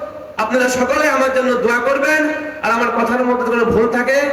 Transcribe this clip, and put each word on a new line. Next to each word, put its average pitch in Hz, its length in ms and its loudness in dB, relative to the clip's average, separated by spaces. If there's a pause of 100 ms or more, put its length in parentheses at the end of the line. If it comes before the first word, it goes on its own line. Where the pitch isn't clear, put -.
(380)
আপনারা 247 320 0
সকলে 277 400 0
আমার 262 240 2
জন্য 254 200 2
দোয়া 240 240 2
করবেন 277 520 0 (340)
আর 220 80 0
আমার 233 160 0 (140)
কথার 240 240 0
মধ্যে 247 200 0
কোনো 233 200 0
ভুল 220 260 2
থাকে 254 300 0 (120)